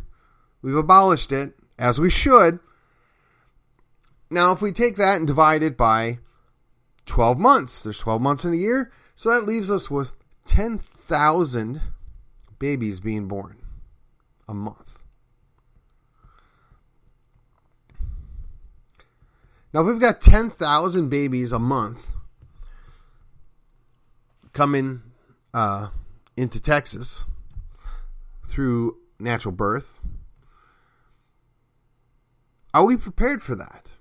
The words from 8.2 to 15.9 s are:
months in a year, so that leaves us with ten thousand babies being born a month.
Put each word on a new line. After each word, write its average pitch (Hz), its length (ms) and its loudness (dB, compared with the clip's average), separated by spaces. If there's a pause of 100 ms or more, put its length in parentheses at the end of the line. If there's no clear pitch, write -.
months 139 240 -2
in 175 80 -2
a 165 40 0
year, 240 360 -2 (200)
so - 160 -6
that 233 160 0
leaves 214 240 -4
us 196 220 -4
with 139 220 -6 (320)
ten 220 320 2
thousand 147 1040 -2 (800)
babies 117 420 -6
being 107 260 -6
born 98 300 -10 (880)
a 107 60 -12
month. - 460 -12 (4000)